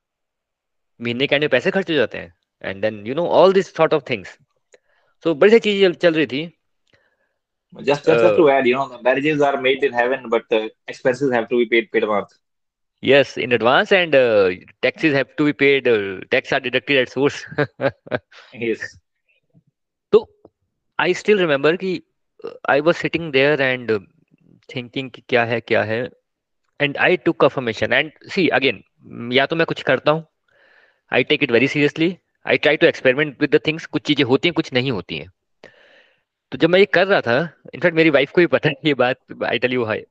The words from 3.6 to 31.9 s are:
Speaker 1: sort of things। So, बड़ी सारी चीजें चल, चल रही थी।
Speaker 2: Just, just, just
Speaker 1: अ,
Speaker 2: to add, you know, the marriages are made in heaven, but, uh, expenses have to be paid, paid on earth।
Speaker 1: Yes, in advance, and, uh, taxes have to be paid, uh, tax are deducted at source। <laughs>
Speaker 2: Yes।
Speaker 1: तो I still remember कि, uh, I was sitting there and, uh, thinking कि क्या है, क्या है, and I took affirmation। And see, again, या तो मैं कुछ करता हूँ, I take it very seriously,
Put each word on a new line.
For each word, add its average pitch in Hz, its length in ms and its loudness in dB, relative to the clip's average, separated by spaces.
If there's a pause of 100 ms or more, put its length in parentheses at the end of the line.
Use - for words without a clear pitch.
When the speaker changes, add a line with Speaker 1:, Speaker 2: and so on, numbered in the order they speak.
Speaker 1:
sort 160 240 0
of - 100 -20
things। 98 300 -10 (840)
So, 165 120 0
बड़ी 190 140 6
सारी 226 100 6
चीजें 202 280 2
चल, 170 60 0
चल 165 200 0
रही 156 120 0
थी। 147 260 -8 (1200)
Speaker 2:
Just, 120 140 -8
just, 143 200 0
just 117 160 4
Speaker 1:
अ, 107 120 4
Speaker 2:
to 170 80 4
add, 135 220 4
you 123 100 2
know, 135 160 -6
the - 120 -20
marriages 143 440 2
are 131 140 -2
made 131 280 0
in - 100 -14
heaven, 127 240 0
but, 113 360 0
uh, 107 40 -6
expenses 127 680 -4
have 113 200 0
to 123 60 0
be 117 140 0
paid, 117 120 2 (100)
paid 110 100 0
on 107 60 -4
earth। 101 280 -4 (640)
Speaker 1:
Yes, 135 400 2
in - 140 -2
advance, 139 340 2
and, 175 220 0
uh, 107 420 4 (280)
taxes 143 300 0
have 135 140 -2 (120)
to 147 120 0
be - 100 -4
paid, 139 260 2
uh, 98 460 -2
tax 131 180 -2
are 131 180 -4
deducted 127 360 -2
at - 120 -10
source। 139 480 -4 (140)
<laughs> - 840 -10
Speaker 2:
Yes। 113 160 -4 (1300)
Speaker 1:
तो - 300 0 (580)
I 170 140 0
still 208 260 0
remember 151 400 0
कि, 185 220 -6 (440)
uh, - 340 -2
I - 0 -
was 160 160 2
sitting 160 360 -6
there 135 280 2
and, 127 300 -2
uh, 107 100 0 (760)
thinking 127 400 -10
कि - 140 -20
क्या 120 160 2
है, 117 160 -4
क्या 107 220 0
है, 110 280 -6 (720)
and 143 140 -2
I 175 220 0
took 170 180 -2 (120)
affirmation। 113 400 -4
And 139 220 0 (280)
see, 135 220 2
again, 127 160 -2 (560)
या 135 140 2
तो 165 100 -6
मैं 165 100 -2
कुछ - 160 -10
करता 131 280 0
हूँ, 160 160 -2 (880)
I 127 120 2
take 151 180 0
it 135 80 -2
very 117 180 2
seriously, 156 460 -2 (340)